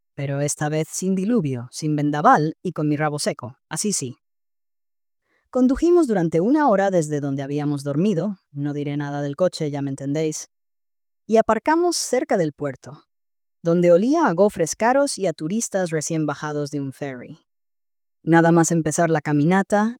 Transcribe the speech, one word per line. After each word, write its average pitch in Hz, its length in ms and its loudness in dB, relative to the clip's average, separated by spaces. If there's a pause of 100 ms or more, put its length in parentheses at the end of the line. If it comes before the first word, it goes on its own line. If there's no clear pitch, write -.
(140)
pero 139 260 -6
esta 147 280 -4
vez 156 220 -2
sin 185 240 -2
diluvio, 170 560 -2
sin 151 260 -4
vendaval 147 680 2
y 180 100 -4
con 156 160 -2
mi 147 80 0
rabo 147 220 -2
seco, 135 380 -6 (120)
así 190 240 -4
sí. 127 260 -6 (1300)
Condujimos 285 560 4
durante 170 340 0
una 277 280 2
hora 196 220 4
desde 151 300 0
donde 139 220 -4
habíamos 143 400 -4
dormido, 170 540 -2 (160)
no 143 220 -6
diré 143 220 -6
nada 143 260 -6
del 143 120 -4
coche, 170 360 -2
ya 143 100 -6
me 139 100 -4
entendéis, 143 600 -4 (760)
y 220 120 4
aparcamos 311 580 2
cerca - 400 -2
del 156 160 0
puerto, 143 520 -10 (580)
donde 175 280 4
olía 262 360 6
a 190 60 2
gofres 180 440 0
caros 269 420 2
y 190 80 -2
a 165 60 0
turistas 185 580 -4
recién 156 360 -2
bajados 147 440 -4
de 143 100 -6
un 135 120 -8
ferry. 139 460 -12 (840)
Nada 165 300 6
más 170 200 4
empezar 165 360 0
la 156 140 0
caminata, 190 760 2